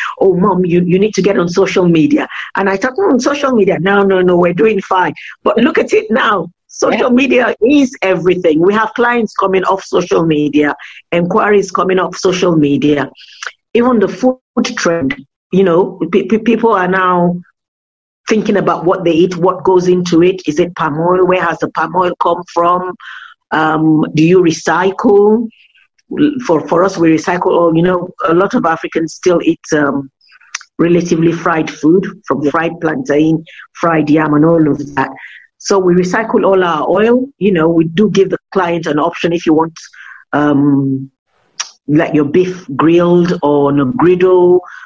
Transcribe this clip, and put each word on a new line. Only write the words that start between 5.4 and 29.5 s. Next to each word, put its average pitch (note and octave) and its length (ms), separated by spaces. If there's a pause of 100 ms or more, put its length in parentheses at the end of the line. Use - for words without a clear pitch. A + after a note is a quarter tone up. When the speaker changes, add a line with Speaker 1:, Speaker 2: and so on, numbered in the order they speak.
Speaker 1:
But - 140
look C4+ 200
at - 140
it G#4+ 180
now. A3 400 (180)
Social A#3+ 420
Speaker 2:
Yeah. A#3+ 60
Speaker 1:
media B3 460
is C4+ 400
everything. F3+ 580
We F#3+ 140
have A3 220
clients A#3+ 400
coming F#3 300
off F#3+ 180
social F3+ 420
media, D3 500 (360)
inquiries F#3+ 580
coming F#3 300
off F3 160
social F3+ 400
media. C#3+ 560 (640)
Even A#3+ 240
the F#3+ 80
food B3+ 320 (380)
trend, C#3+ 460 (280)
you F#3+ 120
know, F#3 360 (120)
pe-, G#3 120
pe-, A3 160
people A3+ 340
are F#3 140
now F3+ 520 (880)
thinking A3 300
about E3+ 280
what F#3 180
they E3+ 80
eat, F3 260
what F#3 260
goes F3+ 240
into F3 360
it. F#3 240
Is D3 100
it F3 180
palm D#3 220
oil? F3+ 300
Where F3+ 160
has D#3+ 160
the - 100
palm D#3+ 260
oil F3+ 240
come F3+ 220 (100)
from? F3 440 (560)
Um, D#3 540 (100)
do D#3 80
you F3+ 180
recycle? G3 1080 (1000)
For, D3 200
for E3+ 160
us, F#3 140
we E3 180
recycle F3+ 360
all. E3 240
You E3 80
know, F3+ 260 (180)
a E3 60
lot F#3+ 220
of D#3+ 100
Africans D#3+ 480
still E3+ 300
eat, E3 180 (120)